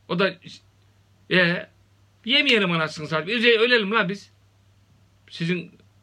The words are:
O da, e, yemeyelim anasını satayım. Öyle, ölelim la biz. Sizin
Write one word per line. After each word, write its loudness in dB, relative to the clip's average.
O -2
da, -2
e, 2
yemeyelim 2
anasını -4
satayım. -4
Öyle, 2
ölelim 2
la 0
biz. -12
Sizin -6